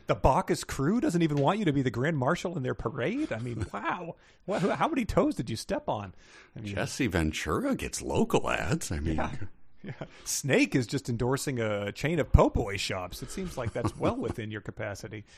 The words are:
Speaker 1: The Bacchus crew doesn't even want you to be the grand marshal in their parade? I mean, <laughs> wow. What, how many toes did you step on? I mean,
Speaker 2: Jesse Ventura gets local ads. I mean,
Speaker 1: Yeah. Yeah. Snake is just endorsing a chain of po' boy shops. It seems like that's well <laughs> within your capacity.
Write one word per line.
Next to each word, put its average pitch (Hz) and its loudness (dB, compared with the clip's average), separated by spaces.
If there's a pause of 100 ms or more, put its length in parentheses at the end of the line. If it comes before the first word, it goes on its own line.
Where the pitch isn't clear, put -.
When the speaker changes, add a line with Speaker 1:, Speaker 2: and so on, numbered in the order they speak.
Speaker 1:
The 135 2
Bacchus 160 4
crew 185 0
doesn't 175 2
even 147 2
want 160 4
you 208 -2
to 151 6
be 135 2
the 127 2
grand 139 0
marshal 170 0
in 131 -2
their 123 -2
parade? 190 -4
I 110 -4
mean, 117 -4
<laughs> - -10
wow. 196 -6 (280)
What, 190 -2
how 202 2
many 254 0
toes 269 2
did 120 -4
you 113 -2
step 196 -4
on? 104 -4 (440)
I - -10
mean, 101 -8
Speaker 2:
Jesse 117 0
Ventura 87 2
gets - -6
local 165 2
ads. 78 0
I 76 -2
mean, 80 0
Speaker 1:
Yeah. - 0 (520)
Yeah. - -10 (320)
Snake 190 2
is 127 4
just - -4
endorsing 123 0
a 101 0
chain 160 0
of 123 0
po' 214 10
boy 104 -2
shops. 92 -4
It 117 -12
seems 180 -6
like 120 -4
that's 113 -2
well 196 2
<laughs> - -4
within 107 -4
your 107 -6
capacity. 104 -8 (140)